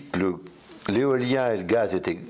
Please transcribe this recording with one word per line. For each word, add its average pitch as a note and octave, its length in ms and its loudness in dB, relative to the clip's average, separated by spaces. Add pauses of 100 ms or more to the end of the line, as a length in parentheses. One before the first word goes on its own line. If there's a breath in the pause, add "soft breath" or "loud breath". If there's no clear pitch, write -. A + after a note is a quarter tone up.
(120)
que F2+ 80 -2
le, F#2 160 0 (540)
l'éolien B2+ 640 2
et G#2 40 0
le F#2 60 -6
gaz G2 320 2
étaient, F2 240 -2 (100)